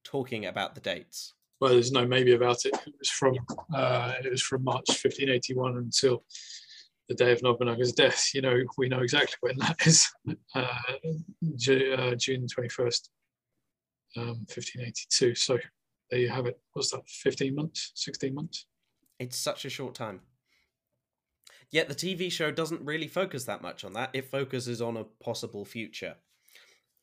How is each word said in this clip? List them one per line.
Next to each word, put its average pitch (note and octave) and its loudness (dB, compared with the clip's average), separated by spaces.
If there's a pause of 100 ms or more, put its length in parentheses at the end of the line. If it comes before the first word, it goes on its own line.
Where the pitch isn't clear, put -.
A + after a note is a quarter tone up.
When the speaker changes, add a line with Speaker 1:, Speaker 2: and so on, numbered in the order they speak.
Speaker 1:
talking B2 -4
about F#2+ -4
the - -18
dates. - -6 (260)
Speaker 2:
Well, C3 6
there's B2 6
no B2 4
maybe B2 6
about A#2+ 4
it. C3+ 0 (120)
It - -16
was - -2
from, C3 4 (400)
uh, B2+ 0 (100)
it C3 -2
was B2+ 0
from C3 -2
March B2+ 0
fifteen C3+ 0
eighty-one B2+ 0
until B2 2 (840)
the G2+ -2
day B2 6
of A#2 2
Nobunaga's A#2+ 2
death. - 6
You C3+ -2
know, B2+ 4 (140)
we B2+ 2
know B2+ 0
exactly B2+ 2
when B2+ 0
that - 2
is, D#3+ 8 (480)
uh, B2+ 0 (880)
Ju-, C3 4
uh, B2 0
June B2+ -2
twenty-first, A#2+ -2 (1120)
um, A#2 -6
fifteen - -10
eighty-two. - 0
So B2 0 (520)
there B2+ 0
you A#2+ 2
have B2 -2
it. - -4 (140)
What's C#3 -2
that, - -8
fifteen C3+ -2
months, - -6
sixteen C3+ -6
months? D3+ -10 (520)
Speaker 1:
It's B2+ -8
such - -4
a C3+ -8
short C3 -10
time. G#2 -10 (1500)
Yet D3+ 2
the C#3+ -6
T F#3 -4
V F3 -4
show D#3 0
doesn't D#3+ -4
really D3+ -4
focus F3 -4
that G2+ -8
much F2+ -10
on F#2 -14
that. B2 -4
It C3 -6
focuses B2+ -4
on A#2 -4
a G#2+ -8
possible A2 -8
future. F#2+ -10 (880)